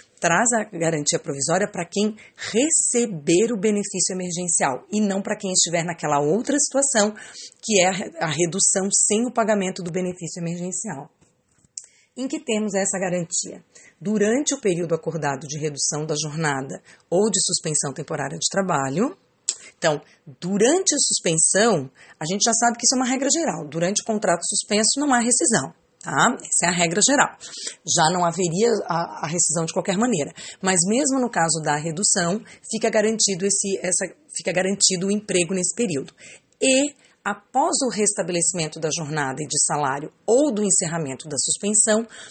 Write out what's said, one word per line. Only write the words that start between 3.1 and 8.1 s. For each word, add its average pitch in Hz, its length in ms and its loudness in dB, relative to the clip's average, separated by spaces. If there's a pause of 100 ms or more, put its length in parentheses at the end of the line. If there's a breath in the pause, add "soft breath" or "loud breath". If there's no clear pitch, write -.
o 220 60 -2
benefício 202 540 0
emergencial 175 800 -2
e 214 100 0
não 196 220 0
para 214 140 -4
quem 185 160 -6
estiver 170 320 2
naquela 156 360 0
outra 202 380 2
situação, 240 560 0 (480 loud breath)
que 208 180 4
é 180 80 6
a 196 40 2
re-, 190 260 -6